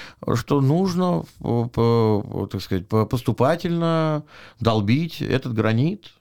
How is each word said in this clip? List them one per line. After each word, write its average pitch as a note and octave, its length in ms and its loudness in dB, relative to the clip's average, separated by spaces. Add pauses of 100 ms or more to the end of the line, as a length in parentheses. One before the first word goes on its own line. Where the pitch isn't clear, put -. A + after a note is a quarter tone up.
(360)
что C#3+ 240 0
нужно, F3 640 2 (160)
э, A#2 320 0
по-, A2 800 0
так G2 100 -6
сказать, F#2+ 280 -4
по-, A2 160 2
поступательно D#3+ 1160 0 (360)
долбить A2+ 640 0
этот B2+ 320 -2
гранит, A2+ 680 0